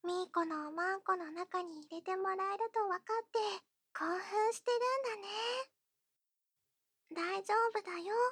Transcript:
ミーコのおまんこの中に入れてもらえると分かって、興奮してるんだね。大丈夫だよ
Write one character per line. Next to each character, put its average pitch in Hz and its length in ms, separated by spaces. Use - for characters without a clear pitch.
ミ 359 180
ー 359 60
コ 339 120
の 311 260
お - 20
ま 359 240
ん 381 60
こ 381 140
の 339 140
中 359 320
に 330 240
入 330 140
れ - 20
て 370 140
も 381 180
ら - 0
え 392 240
る 453 140
と 453 160
分 370 100
か - 140
っ - 80
て、 - 80
興 311 140
奮 392 460
し - 120
て 480 80
る 480 60
ん - 20
だ 330 80
ね。 339 140
大 381 80
丈 415 100
夫 427 120
だ 370 160
よ 359 160